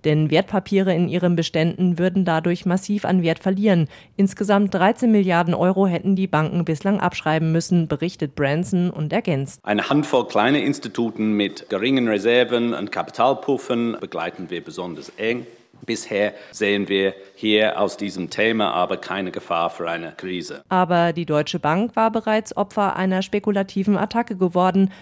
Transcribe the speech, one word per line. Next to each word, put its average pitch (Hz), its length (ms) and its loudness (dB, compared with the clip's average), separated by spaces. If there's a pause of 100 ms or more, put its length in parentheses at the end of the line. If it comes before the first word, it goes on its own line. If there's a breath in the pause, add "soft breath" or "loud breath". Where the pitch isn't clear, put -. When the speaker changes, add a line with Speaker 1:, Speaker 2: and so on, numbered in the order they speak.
Speaker 1:
Denn 156 260 2
Wertpapiere 190 640 2
in 175 140 2
ihren 175 280 2
Beständen 165 640 0
würden 185 260 2
dadurch 170 400 0
massiv 190 400 -2
an 185 180 2
Wert 165 180 0
verlieren. 190 480 2 (280 loud breath)
Insgesamt 202 560 2
dreizehn 214 380 2
Milliarden 180 420 4
Euro 190 340 2
hätten 185 300 0
die 190 120 -2
Banken 156 360 0
bislang 196 360 0
abschreiben 160 520 0
müssen, 170 340 2
berichtet 156 480 -4
Branson 175 540 0
und 151 240 -4
ergänzt. 156 520 -2
Speaker 2:
Eine 104 260 -2
Handvoll 139 380 2
kleiner 127 320 2
Instituten 110 720 -2
mit 101 340 -2
geringen 120 400 0
Reserven 120 640 2
und 92 200 -6
Kapitalpuffern 120 1080 0
begleiten 87 480 -8
wir 85 160 -8
besonders 85 540 -10
eng. 120 260 -2 (400)
Bisher 104 480 -2 (180 loud breath)
sehen 101 380 0
wir 98 260 2 (220 loud breath)
hier 107 440 2
aus 98 160 0
diesem 92 340 -8
Thema 107 420 0
aber 90 240 0
keine 95 340 -6
Gefahr 85 400 -4
für 85 180 -8
eine 82 240 -8
Krise. 92 580 -10
Speaker 1:
Aber 175 420 2
die 165 140 -6
Deutsche 151 340 -2
Bank 185 340 0
war 220 160 2
bereits 220 460 -2
Opfer 202 400 -2
einer 190 260 0
spekulativen 196 720 -2
Attacke 226 380 -2
geworden, 185 560 2 (100)